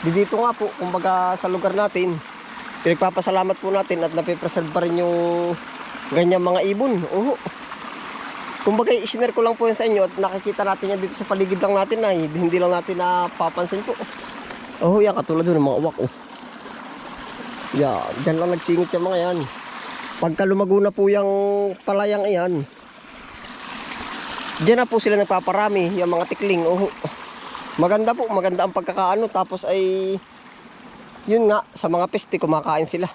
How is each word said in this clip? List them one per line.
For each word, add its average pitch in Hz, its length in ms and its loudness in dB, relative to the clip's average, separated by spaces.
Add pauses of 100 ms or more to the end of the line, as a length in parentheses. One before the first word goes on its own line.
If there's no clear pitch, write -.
Di 165 80 2
dito 202 240 2
nga 233 160 2
po, 214 240 -2
kumbaga 180 640 0
sa 190 80 -2
lugar 185 240 0
natin, 190 400 0 (720)
pinagpapasalamat 185 720 2
po 190 160 -2
natin 190 320 0
at 156 80 -2
napipreserve 170 560 -2
pa 175 160 0
rin 170 160 2
yung 175 160 2 (960)
ganyang 175 320 4
mga 180 160 2 (100)
ibon, 214 300 2 (100)
oh. 226 220 2 (1300)
Kumbaga, 247 300 4
isinare 233 400 0
ko 233 100 0
lang 226 140 4
po 233 100 0
yan 220 140 2
sa 226 80 0
inyo 208 180 4
at 180 140 -6
nakikita 196 480 -2
natin 196 260 -2
yan 190 80 -2
dito 190 140 -4
sa 202 100 -8
paligid 196 380 0
lang 202 100 4
natin 196 300 2
na 202 100 4
hindi 170 460 2
lang 175 160 4
natin 175 240 -4
napapansin 180 840 0
po. 254 140 -4 (880)
Oh, 196 180 6
yan, 208 160 4
katulad 165 300 0
doon 170 100 4
ng 143 80 4
mga 127 160 2
uwak, 160 160 -2
oh. - 140 -2 (1600)
Yan, 123 360 0 (120)
dyan 160 160 2
lang 175 160 0
nagsingit 170 400 0
yung 175 120 0
mga 185 120 0
yan. 175 180 0 (840)
Pagka 165 240 0
lumago 196 320 4
na 202 120 4
po 202 200 4
yung 202 600 2 (120)
palayang 208 400 0
iyan, 180 400 0 (2000)
dyan 233 200 6
na 233 40 2
po 226 160 2
sila 208 160 4
nagpaparami, 196 800 2
yung 175 120 2
mga 175 200 0
tikling, 190 320 0
oh. 180 240 2 (880)
Maganda 214 380 4
po, 247 160 -2
maganda 185 340 2
ang 185 80 -2
pagkakaano, 185 560 0
tapos 185 380 -2
ay, 190 480 0 (1120)
yun 226 220 4
nga, 208 100 4 (140)
sa 170 160 -2
mga 175 180 2
peste, 196 320 -4
kumakain 156 480 2
sila. 180 260 -2